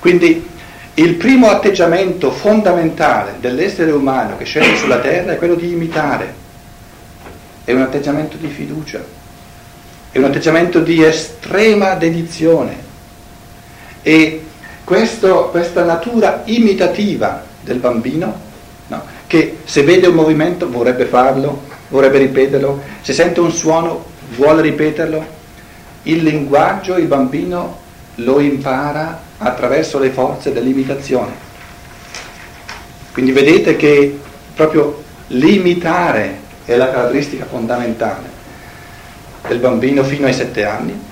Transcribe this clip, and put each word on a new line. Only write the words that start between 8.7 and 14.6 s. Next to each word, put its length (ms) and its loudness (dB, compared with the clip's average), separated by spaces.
è 80 -2
un 60 4
atteggiamento 560 2
di 240 4
estrema 920 2
dedizione, 840 0
e 380 2